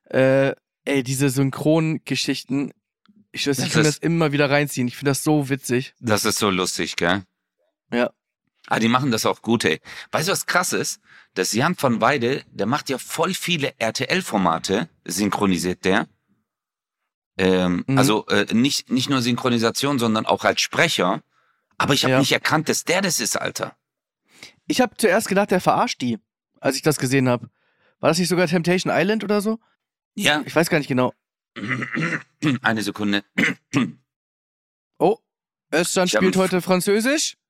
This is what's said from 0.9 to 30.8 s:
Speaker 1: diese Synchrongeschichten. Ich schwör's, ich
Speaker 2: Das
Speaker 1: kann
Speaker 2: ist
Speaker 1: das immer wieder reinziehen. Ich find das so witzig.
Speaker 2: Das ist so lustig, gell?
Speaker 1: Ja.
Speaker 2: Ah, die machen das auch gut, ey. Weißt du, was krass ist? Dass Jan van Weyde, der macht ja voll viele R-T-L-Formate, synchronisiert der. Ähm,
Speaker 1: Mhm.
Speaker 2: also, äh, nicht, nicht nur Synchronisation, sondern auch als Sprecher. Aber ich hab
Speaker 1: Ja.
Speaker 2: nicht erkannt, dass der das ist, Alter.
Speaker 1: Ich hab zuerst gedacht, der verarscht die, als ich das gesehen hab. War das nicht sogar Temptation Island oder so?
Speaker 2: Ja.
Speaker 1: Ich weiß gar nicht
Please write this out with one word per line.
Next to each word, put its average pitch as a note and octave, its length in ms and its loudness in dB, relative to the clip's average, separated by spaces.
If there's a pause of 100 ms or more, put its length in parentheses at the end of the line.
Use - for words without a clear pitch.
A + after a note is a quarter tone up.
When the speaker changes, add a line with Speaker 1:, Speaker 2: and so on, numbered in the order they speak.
Speaker 1:
diese C3+ 280 0
Synchrongeschichten. C#3 1400 -2 (600)
Ich - 100 -8
schwör's, C#3 160 0
ich C3 80 -4
Speaker 2:
Das D3 60 -4
Speaker 1:
kann A2+ 100 4
Speaker 2:
ist D3+ 60 4
Speaker 1:
das D3 100 -2
immer D#3+ 340 0
wieder C#3+ 180 2
reinziehen. C#3+ 380 0
Ich - 80 -10
find C3+ 120 -2
das C3+ 160 0
so D3+ 240 2
witzig. C3 520 -2
Speaker 2:
Das A2 240 0
ist G#2 140 0
so G#2+ 120 2
lustig, F2+ 460 -2
gell? F#2 260 0 (680)
Speaker 1:
Ja. A#2+ 180 0 (580)
Speaker 2:
Ah, - 100 0
die A2+ 100 2
machen B2+ 240 2
das A2 140 0
auch G2 160 0
gut, A2+ 220 0
ey. D#2+ 160 2 (320)
Weißt D3+ 160 -2
du, G3 40 0
was - 140 -4
krass - 260 0
ist? - 280 -6 (340)
Dass F#2 180 -2
Jan D3 280 0
van A#2 200 0
Weyde, B2+ 500 0
der G2 160 -4
macht C3+ 220 -2
ja C3 100 -4
voll E3+ 360 -4
viele D3+ 440 -4
R-T-L-Formate, A2 1080 -2 (160)
synchronisiert F2+ 800 -2
der. F#2+ 220 2 (1300)
Ähm, F2+ 520 2
Speaker 1:
Mhm. C3+ 100 2
Speaker 2:
also, A2 300 2
äh, G2+ 260 0
nicht, B2+ 360 0
nicht B2+ 200 -2
nur C3+ 120 0
Synchronisation, A#2+ 760 0
sondern A2 280 0
auch - 180 0
als G2+ 160 2
Sprecher. G#2+ 600 0 (540)
Aber - 180 0
ich - 100 0
hab C3 80 4
Speaker 1:
Ja. B2+ 80 4
Speaker 2:
nicht C#3 100 2
erkannt, D3+ 380 0
dass - 160 -2
der - 180 0
das F3+ 160 -2
ist, G#2+ 220 -4
Alter. - 360 -8 (920)
Speaker 1:
Ich D4+ 120 -2
hab - 200 0
zuerst G#3 260 2
gedacht, G3+ 240 0
der F#3 100 2
verarscht G3+ 400 0
die, A#2 180 -2 (420)
als C3+ 160 0
ich - 60 -8
das D#3 160 2
gesehen C3 300 0
hab. A#2+ 140 0 (560)
War B2 120 0
das D#3+ 80 0
nicht F3+ 100 0
sogar F3+ 180 2
Temptation F3 480 0
Island G#3 300 0
oder G#3 160 0
so? A3 180 -4 (560)
Speaker 2:
Ja. D3+ 320 0
Speaker 1:
Ich B2+ 80 -14
weiß E3 160 2
gar E3 80 2
nicht C3+ 80 -4